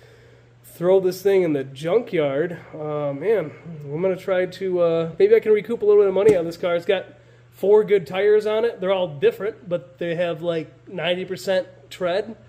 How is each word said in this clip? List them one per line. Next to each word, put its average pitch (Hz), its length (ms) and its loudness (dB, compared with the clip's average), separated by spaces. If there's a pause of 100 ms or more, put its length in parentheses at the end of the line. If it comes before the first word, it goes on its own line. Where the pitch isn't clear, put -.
(640)
throw 185 340 2
this 180 240 -2
thing 196 200 2
in 165 100 0
the 139 100 -2
junkyard. 160 960 -2 (160)
Uh, 151 380 -6
man, 160 400 -2 (320)
I'm 147 180 -6
gonna 185 140 0
try 185 300 -2
to, 180 340 -4
uh, 165 360 0
maybe 208 200 6
I 220 40 4
can 214 120 2
recoup 214 300 -2
a - 20 -4
little 208 180 6
bit 196 60 4
of 185 60 0
money 208 200 4
on 170 100 0
this 165 120 -8
car. 175 180 -2
It's 170 100 -4
got 190 220 -2 (460)
four 208 320 4
good 185 220 2
tires 208 400 2
on 220 180 0
it. 226 160 -4
They're 185 120 0
all 185 140 0
different, 190 640 -4
but 175 300 -6
they 170 180 -4
have, 170 260 -4
like, 165 300 -4 (160)
ninety 180 360 -4
percent 185 420 -4 (240)
tread. 208 460 -4 (120)